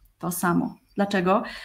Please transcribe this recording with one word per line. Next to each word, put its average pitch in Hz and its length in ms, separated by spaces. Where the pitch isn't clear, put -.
To 180 140
samo. 175 420
Dlaczego? 202 460